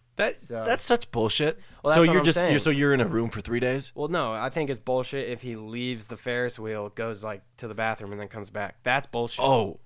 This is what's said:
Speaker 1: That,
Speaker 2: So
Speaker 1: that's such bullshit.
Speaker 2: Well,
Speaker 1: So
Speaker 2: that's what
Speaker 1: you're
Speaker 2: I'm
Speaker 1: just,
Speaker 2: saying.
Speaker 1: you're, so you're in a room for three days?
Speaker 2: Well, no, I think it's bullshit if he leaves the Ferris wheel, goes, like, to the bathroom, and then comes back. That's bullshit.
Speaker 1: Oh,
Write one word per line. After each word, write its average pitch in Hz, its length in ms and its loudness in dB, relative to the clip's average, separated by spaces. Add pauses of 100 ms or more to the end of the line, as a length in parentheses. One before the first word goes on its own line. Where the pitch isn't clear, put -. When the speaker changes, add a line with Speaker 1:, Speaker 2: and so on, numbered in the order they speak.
(160)
Speaker 1:
That, 220 260 -2
Speaker 2:
So 117 240 -8
Speaker 1:
that's 233 180 0
such - 280 2
bullshit. 120 480 0 (220)
Speaker 2:
Well, 147 120 4
Speaker 1:
So 165 80 8
Speaker 2:
that's 165 60 8
what 165 60 4
Speaker 1:
you're 180 60 6
Speaker 2:
I'm 147 60 4
Speaker 1:
just, 165 120 4
Speaker 2:
saying. 175 140 4
Speaker 1:
you're, 147 80 4
so 156 120 2
you're 143 220 4
in 131 60 4
a 113 80 4
room 113 220 0
for 113 100 -6
three 117 220 -2
days? 131 340 -2
Speaker 2:
Well, 147 140 -4
no, 147 240 0
I 110 160 -4
think 143 200 -2
it's 131 120 -4
bullshit 127 480 -2
if 120 140 -8
he 120 120 -8
leaves 113 520 -6
the 113 100 -10
Ferris 123 420 -4
wheel, 107 300 -6
goes, 110 340 -6
like, 107 180 -8 (140)
to 120 140 -12
the 107 40 -10
bathroom, 110 380 -4
and 104 80 -8
then 104 80 -10
comes 104 220 -12
back. 104 340 -8
That's 131 240 0
bullshit. 120 380 -2
Speaker 1:
Oh, 117 400 2